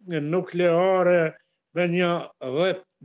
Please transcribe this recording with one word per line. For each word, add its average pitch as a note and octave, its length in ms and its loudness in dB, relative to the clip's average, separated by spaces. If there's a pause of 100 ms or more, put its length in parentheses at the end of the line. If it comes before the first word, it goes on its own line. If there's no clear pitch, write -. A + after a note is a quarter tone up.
nukleare F3 1120 0 (540)
me F3+ 120 0
një F3 260 0 (260)
dhjetë E3+ 480 -2 (180)